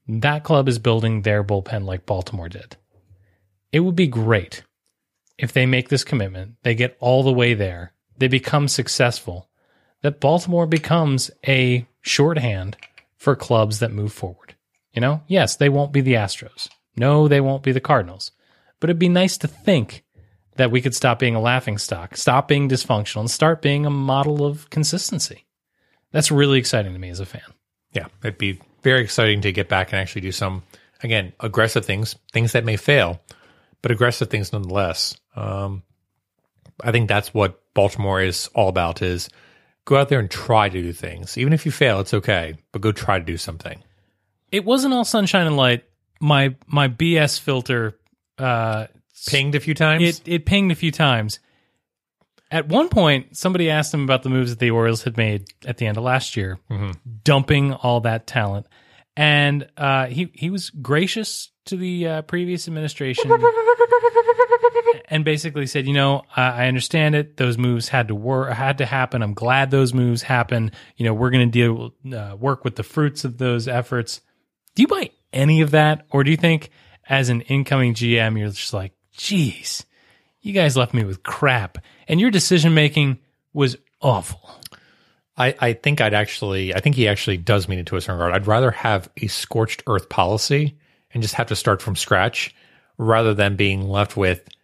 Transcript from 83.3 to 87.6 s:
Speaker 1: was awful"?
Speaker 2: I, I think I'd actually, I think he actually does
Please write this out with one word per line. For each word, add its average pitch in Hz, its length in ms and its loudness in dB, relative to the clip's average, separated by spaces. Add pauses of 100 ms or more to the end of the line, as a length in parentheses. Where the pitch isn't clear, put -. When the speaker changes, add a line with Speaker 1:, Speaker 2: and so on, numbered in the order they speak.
Speaker 1:
was 139 240 0 (240)
awful"? 107 480 -2 (880)
Speaker 2:
I, 127 220 0
I 120 140 2
think 151 280 0
I'd 107 120 4
actually, 98 640 -2
I 95 60 0
think 143 160 2
he 117 100 4
actually 101 300 0
does 92 320 0